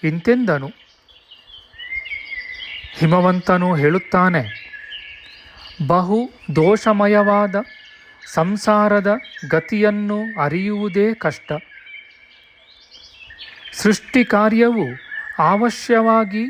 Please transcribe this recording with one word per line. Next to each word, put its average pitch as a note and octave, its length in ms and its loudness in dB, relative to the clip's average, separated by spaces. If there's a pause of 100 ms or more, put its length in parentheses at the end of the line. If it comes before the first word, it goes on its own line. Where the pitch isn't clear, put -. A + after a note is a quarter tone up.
ಇಂತೆಂದನು. E3+ 680 0 (2250)
ಹಿಮವಂತನು F3+ 760 2
ಹೇಳುತ್ತಾನೆ, E3 880 0 (1200)
ಬಹು F#3 440 0 (260)
ದೋಷಮಯವಾದ G#3 960 2 (720)
ಸಂಸಾರದ G#3 920 2 (340)
ಗತಿಯನ್ನು G#3 920 0
ಅರಿಯುವುದೇ G3+ 760 -2
ಕಷ್ಟ. D#3+ 380 -6 (2250)
ಸೃಷ್ಟಿ - 520 0
ಕಾರ್ಯವು A3 640 2 (520)
ಅವಶ್ಯವಾಗಿ A3 1120 2